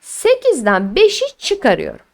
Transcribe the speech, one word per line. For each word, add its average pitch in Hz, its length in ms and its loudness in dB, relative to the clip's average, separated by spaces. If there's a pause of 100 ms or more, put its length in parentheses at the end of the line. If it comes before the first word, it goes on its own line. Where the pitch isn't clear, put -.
Sekizden 220 960 0
beşi 415 280 2 (140)
çıkarıyorum. 190 760 -4